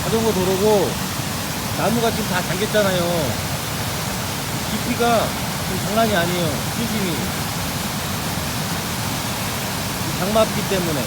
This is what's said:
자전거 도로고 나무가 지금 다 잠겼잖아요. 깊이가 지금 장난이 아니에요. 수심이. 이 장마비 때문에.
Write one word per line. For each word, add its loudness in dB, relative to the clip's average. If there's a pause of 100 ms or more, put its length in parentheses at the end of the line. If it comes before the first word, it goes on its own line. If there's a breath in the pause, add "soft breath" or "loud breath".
자전거 2
도로고 4 (840)
나무가 2
지금 0
다 0
잠겼잖아요. 2 (1400)
깊이가 2 (400)
지금 -2
장난이 4
아니에요. 2 (260)
수심이. 0 (3000)
이 -2
장마비 2
때문에. 2